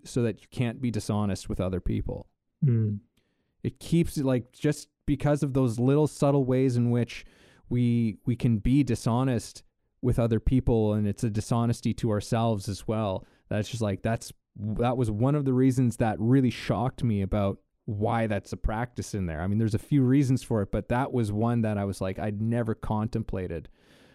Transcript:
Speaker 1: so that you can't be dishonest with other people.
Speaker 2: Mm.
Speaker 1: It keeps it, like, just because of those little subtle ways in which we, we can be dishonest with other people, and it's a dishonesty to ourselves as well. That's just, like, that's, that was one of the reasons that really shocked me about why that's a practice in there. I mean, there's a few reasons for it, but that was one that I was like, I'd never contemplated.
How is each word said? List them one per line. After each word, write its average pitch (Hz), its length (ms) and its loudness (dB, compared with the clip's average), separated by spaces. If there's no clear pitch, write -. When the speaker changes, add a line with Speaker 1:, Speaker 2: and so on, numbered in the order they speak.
Speaker 1:
so - 180 -2
that 110 180 -2
you - 100 -20
can't 120 300 -4
be 123 100 -2
dishonest 104 580 -2
with 107 120 -4
other 92 200 -2
people. - 480 -4
Speaker 2:
Mm. 110 340 2
Speaker 1:
It - 180 -6
keeps - 380 0
it, 143 60 0
like, 127 280 -2
just - 360 -2
because 143 360 0
of 139 120 -2
those 127 240 2
little 139 280 4
subtle 143 380 2
ways 127 320 2
in 120 140 2
which 120 340 -2
we, 117 580 0
we 123 100 0
can 117 220 2
be 131 240 4
dishonest 120 800 -2
with 123 160 2
other 117 220 2
people, 117 520 2
and 104 140 0
it's 101 180 -2
a 113 60 0
dishonesty 117 640 0
to 117 160 -2
ourselves 110 580 0
as - 180 -8
well. 107 380 -4
That's 104 220 -4
just, 117 100 -6
like, 101 220 -2
that's, 117 300 -4
that 107 420 -2
was 117 120 0
one 120 240 2
of 147 100 0
the 131 100 0
reasons 127 420 4
that 110 220 0
really 123 320 4
shocked 120 520 -2
me 104 200 2
about 98 360 0
why 113 440 0
that's 101 240 -4
a 98 40 -6
practice - 580 -4
in 98 120 -2
there. 80 140 -4
I 92 80 -2
mean, 101 100 2
there's 110 160 2
a 104 40 2
few 143 240 2
reasons 131 400 4
for 110 200 0
it, 98 80 -4
but 107 180 -4
that 123 240 -2
was 113 200 0
one 117 300 0
that 107 160 0
I 101 60 0
was 98 160 -4
like, 95 180 -4
I'd 104 220 -4
never 113 340 -2
contemplated. 107 920 -4